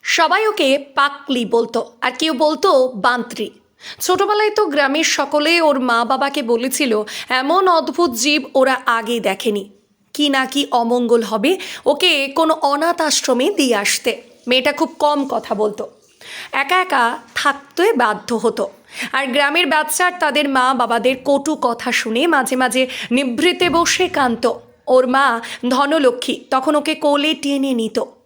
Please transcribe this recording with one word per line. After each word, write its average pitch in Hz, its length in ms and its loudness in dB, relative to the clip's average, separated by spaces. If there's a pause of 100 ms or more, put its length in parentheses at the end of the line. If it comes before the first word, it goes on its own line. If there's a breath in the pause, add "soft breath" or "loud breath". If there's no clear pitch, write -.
(160)
সবাই 339 300 2
ওকে 415 220 0 (260)
পাকলি 277 520 -2
বলতো, 226 340 -2 (220)
আর 254 160 0
কেউ 320 140 0 (120)
বলতো 311 260 2 (340)
বান্ত্রি। 240 420 -2 (540 loud breath)
ছোটবেলায় 415 540 0
তো 427 120 2
গ্রামের 294 500 0
সকলে 294 440 0
ওর 294 200 4
মা 240 240 2
বাবাকে 269 380 -2
বলেছিল, 240 500 -2 (480 loud breath)
এমন 330 220 2 (160)
অদ্ভুত 320 320 0 (120)
জীব 294 200 2 (120)
ওরা 262 200 4 (240)
আগে 226 220 -4
দেখেনি। 202 440 -2 (500)
কি 294 140 0
না 269 180 2
কি 269 160 -2 (100)
অমঙ্গল 240 580 2
হবে, 220 200 0 (360 loud breath)
ওকে 320 260 2 (220)
কোনো 320 200 2 (100)
অনাথ 311 360 0
আশ্রমে 269 460 0 (100)
দিয়ে 247 200 2
আসতে। 208 360 -2 (340)
মেয়েটা 254 260 2
খুব 311 260 -2
কম 294 200 2 (140)
কথা 233 220 -4
বলতো, 214 300 -4 (760 loud breath)
একা 311 200 0
একা 277 220 0 (300)
থাকতে 277 500 -2 (180)
বাধ্য 214 260 -2 (160)
হতো। 214 200 0 (480 loud breath)
আর 269 200 0
গ্রামের 285 340 2
বাচ্চার 311 540 0
তাদের 294 280 2
মা 262 260 2
বাবাদের 233 500 0
কটু 277 280 0 (140)
কথা 233 260 -2
শুনে 233 340 0
মাঝে 269 300 2
মাঝে 254 260 2 (280 loud breath)
নিভৃতে 285 600 0
বসে 339 380 2
কাঁদতো। 247 420 0 (360)
ওর 254 180 6 (100)
মা 269 120 4 (480 loud breath)
ধনলক্ষ্মী 277 600 0 (160)
তখন 262 260 0
ওকে 294 180 0 (100)
কোলে 294 280 2 (100)
টেনে 277 320 0
নিত 220 240 -2 (280)